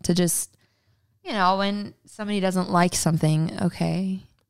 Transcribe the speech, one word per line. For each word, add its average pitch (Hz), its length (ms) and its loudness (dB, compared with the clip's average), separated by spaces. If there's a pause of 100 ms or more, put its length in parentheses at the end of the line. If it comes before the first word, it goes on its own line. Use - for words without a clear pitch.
to 185 100 0
just, 175 420 -2 (680)
you 359 100 -8
know, 190 240 2
when 202 360 -4 (120)
somebody 208 340 -4
doesn't 185 300 0
like 180 260 4
something, 160 560 2 (120)
okay. 180 580 -2 (280)